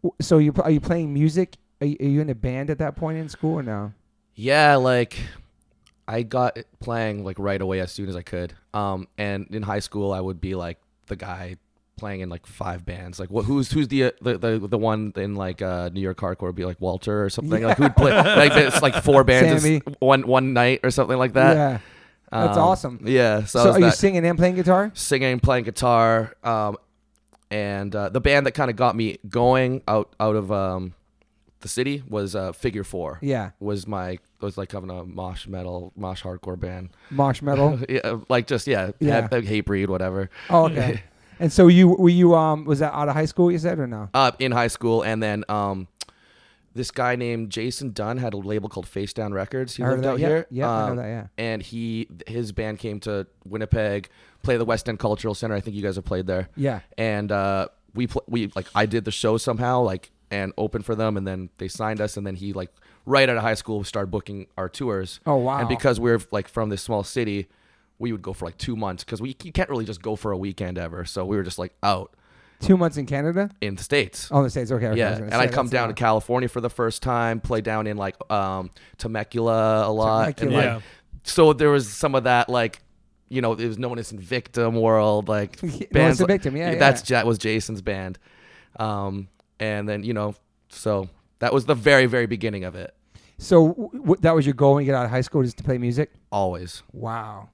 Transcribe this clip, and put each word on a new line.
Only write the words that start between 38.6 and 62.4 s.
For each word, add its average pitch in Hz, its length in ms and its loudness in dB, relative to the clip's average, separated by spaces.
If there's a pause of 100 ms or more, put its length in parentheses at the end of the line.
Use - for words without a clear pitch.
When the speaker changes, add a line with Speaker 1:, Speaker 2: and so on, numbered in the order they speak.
Speaker 2:
yeah, 101 320 0
Speaker 1:
Yeah. 117 320 2
Speaker 2:
he-, 127 60 2
like, 117 80 0
Hatebreed, 101 440 0
whatever. 92 420 -2 (200)
Speaker 1:
Oh, 170 160 8
okay. 131 400 -2
Speaker 2:
<laughs> - 60 -20 (280)
Speaker 1:
And 165 120 2
so 185 140 10
you, 175 220 12
were 180 200 6
you, 175 280 8
um, 156 300 2
was 147 140 0
that 147 140 -2
out 147 140 -2
of 135 60 -2
high 156 100 0
school, 175 260 2
you 175 80 0
said, 165 220 -2
or 131 80 -4
no? 107 260 -10
Speaker 2:
Uh, 135 240 4
in 131 140 0
high 117 160 2
school, 113 340 0
and 110 180 -2
then, 107 280 -2
um, 98 400 -4 (840)
this 123 180 -8
guy 123 240 -2
named 117 340 -4
Jason 123 420 -6
Dunn 110 260 -4
had 117 140 -4
a 104 40 -8
label 101 320 -4
called 90 180 -10
Face 101 260 -8
Down 104 220 -6
Records. 120 400 -6
He 123 80 -8
Speaker 1:
I - 40 -2
heard 135 60 2 (100)
Speaker 2:
lived - 20 -4
Speaker 1:
of - 0 -
that. 127 80 0
Speaker 2:
out 120 80 -2
Speaker 1:
Yeah, - 80 0
Speaker 2:
here. 160 220 0
Speaker 1:
yeah, 123 200 -2
I 110 160 0
know - 60 -2
Speaker 2:
Um, 120 60 -4
Speaker 1:
that, 120 100 -8
yeah. 110 180 -10 (120)
Speaker 2:
and 110 240 -4
he, 117 440 -8 (220)
his 110 240 -6
band 107 260 -6
came 104 220 -8
to 101 260 -6 (180)
Winnipeg, 104 640 -2 (360)
play 127 120 2
the 113 80 0
West 113 240 -2
End 110 120 -6
Cultural 107 340 -2
Center. 110 220 -6
I 98 40 -2
think 104 140 -10
you 101 80 -8
guys 98 140 -4
have 95 80 -8
played 92 240 -4
there. 92 260 -4
Speaker 1:
Yeah. 135 260 -4 (160)
Speaker 2:
And, 104 360 -4
uh, 98 360 -2 (240)
we 120 140 -4
pl-, - 220 -6
we, 120 260 -4
like, 95 120 -8 (100)
I 107 100 4
did 107 180 -2
the 110 60 -6
show 110 260 0
somehow, 123 440 -2
like, 95 320 -4 (180)
and 98 260 -6
opened 107 280 -4
for 113 100 -4
them, 107 220 -2
and 95 100 -6
then 95 320 -8
they 95 80 -10
signed 107 340 -6
us, 107 160 -4
and 101 80 -8
then 95 120 -8
he, 98 160 -10